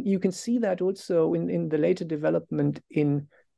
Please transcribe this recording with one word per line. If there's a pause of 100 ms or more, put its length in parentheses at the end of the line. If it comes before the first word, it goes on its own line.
you
can
see
that
also
in,
in
the
later
development (100)
in (320)